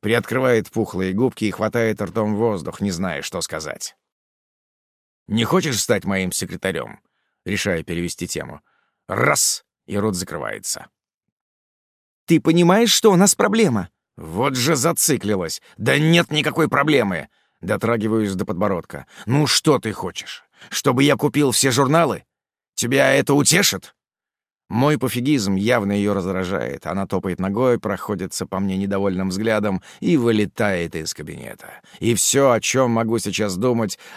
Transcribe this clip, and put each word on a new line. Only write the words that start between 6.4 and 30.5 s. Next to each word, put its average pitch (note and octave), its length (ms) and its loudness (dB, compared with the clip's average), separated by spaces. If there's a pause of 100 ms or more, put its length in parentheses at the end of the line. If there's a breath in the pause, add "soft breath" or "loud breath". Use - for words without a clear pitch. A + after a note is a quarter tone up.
Решаю F#2 380 -2
перевести E2+ 440 -6
тему. C#2+ 320 -10 (480)
"Раз!" — B2+ 560 0 (220)
и G2+ 100 -6
рот G2+ 180 0
закрывается. D2 720 -8 (1400)
"Ты D#3+ 140 4
понимаешь, F3 500 4
что G#3+ 220 4
у F3+ 40 6
нас G3 180 6
проблема?" G3 560 2 (260)
Вот G2+ 400 -2
же C#3 200 0
зациклилась. G#2+ 840 0 (160 soft breath)
"Да C3 220 2
нет E3 320 4
никакой D3+ 380 0
проблемы!" B2+ 600 2 (320)
Дотрагиваюсь G#2+ 720 0
до F#2 100 -2
подбородка. F2+ 600 -4 (200 loud breath)
"Ну C#3+ 200 2
что C#3 320 2
ты A2 140 -6
хочешь? - 520 -10 (260 loud breath)
Чтобы C3+ 340 2
я C#3+ 120 4
купил C#3+ 360 2
все C3+ 180 2
журналы? C3+ 540 2 (500)
Тебя C3+ 380 2
это C#3 220 2
утешит?" C#3+ 600 0 (720)
Мой C#3 300 2
пофигизм A#2+ 560 0
явно G2+ 380 0
ее G2+ 220 0
раздражает. F2+ 720 -4
Она F#2 200 -4
топает F#2 320 -4
ногой, A2 400 0
проходится F#2+ 680 -6
по F#2+ 120 -6
мне F#2+ 200 -2
недовольным G2 500 -2
взглядом G#2 540 -2 (180 loud breath)
и F3 160 2
вылетает G#2 800 0